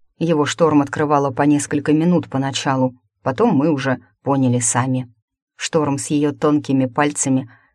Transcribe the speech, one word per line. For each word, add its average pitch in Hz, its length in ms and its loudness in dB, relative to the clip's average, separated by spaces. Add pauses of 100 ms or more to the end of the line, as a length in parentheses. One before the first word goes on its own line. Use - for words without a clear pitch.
(180)
Его 160 260 2
Шторм 151 380 2
открывала 143 480 0
по 135 120 -2
несколько 147 520 0
минут 165 340 2
поначалу. 131 680 -2 (280)
Потом 196 340 0
мы 147 140 2
уже 131 300 -2 (220)
поняли 131 360 0
сами. 127 520 -2 (460)
Шторм 143 400 -2
с - 120 -8
ее 147 240 0
тонкими 139 520 0
пальцами 131 640 -2 (260)